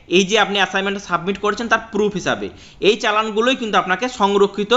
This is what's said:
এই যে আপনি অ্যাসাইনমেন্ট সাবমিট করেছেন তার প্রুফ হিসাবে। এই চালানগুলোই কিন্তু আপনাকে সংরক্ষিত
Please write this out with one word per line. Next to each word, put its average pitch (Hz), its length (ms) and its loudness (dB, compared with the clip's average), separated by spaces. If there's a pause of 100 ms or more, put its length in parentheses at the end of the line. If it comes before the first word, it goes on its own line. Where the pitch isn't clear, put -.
এই 190 160 2
যে 208 160 2
আপনি 196 160 0
অ্যাসাইনমেন্ট 196 460 -2
সাবমিট 180 380 -4
করেছেন 208 280 -2
তার 226 120 2 (120)
প্রুফ 208 220 0
হিসাবে। 110 360 -4 (300)
এই 208 160 4
চালানগুলোই 220 600 0
কিন্তু 214 220 -2
আপনাকে 185 320 0
সংরক্ষিত 202 680 2